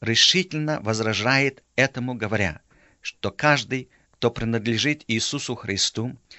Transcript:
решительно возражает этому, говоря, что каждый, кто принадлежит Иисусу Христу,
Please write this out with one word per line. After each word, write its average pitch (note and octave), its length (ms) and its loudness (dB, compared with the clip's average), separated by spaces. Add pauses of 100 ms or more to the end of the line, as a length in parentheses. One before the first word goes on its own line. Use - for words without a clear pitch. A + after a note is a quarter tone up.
решительно D3+ 800 2
возражает A2 840 0 (140)
этому, B2+ 360 0
говоря, G#2 460 -2 (400)
что - 320 -6
каждый, C3 580 0 (220)
кто A#2+ 200 0
принадлежит A#2 760 -2
Иисусу A#2 480 -2
Христу, A2 600 -2 (220)